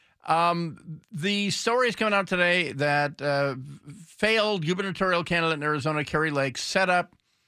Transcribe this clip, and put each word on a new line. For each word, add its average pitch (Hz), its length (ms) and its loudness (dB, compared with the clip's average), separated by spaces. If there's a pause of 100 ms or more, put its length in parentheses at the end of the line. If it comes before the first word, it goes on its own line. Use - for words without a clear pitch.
(280)
um, 170 720 0 (100)
the 202 420 -2
story 240 360 2
is 220 80 -2
coming 214 180 0
out 196 140 2
today 175 460 2
that, 143 480 0
uh, 139 340 0 (500)
failed 214 600 0
gubernatorial 180 580 0
candidate 165 360 0
in 147 40 -6
Arizona, 151 400 0
Kari 156 280 0
Lake, 135 260 -2
set 190 320 0
up, 180 260 0 (320)